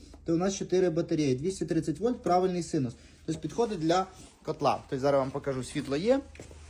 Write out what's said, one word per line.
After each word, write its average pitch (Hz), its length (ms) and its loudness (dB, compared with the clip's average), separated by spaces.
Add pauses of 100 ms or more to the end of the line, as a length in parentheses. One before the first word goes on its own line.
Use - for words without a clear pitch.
(260)
то 165 80 0
у 165 40 2
нас 196 180 0
чотири 185 340 2
батареї. 160 460 0
Двісті 170 300 -4
тридцять 160 340 -2
вольт, 240 240 -2
правильний 180 400 2
синус. 143 300 -2 (320)
Тобто 160 160 -4
підходить 214 380 -2
для 170 260 4 (400)
котла. 143 340 0 (100)
Тобто 135 120 -4
зараз 139 180 4
вам 135 120 0
покажу, 135 320 -4
світло 135 340 -4
є. 233 220 2 (500)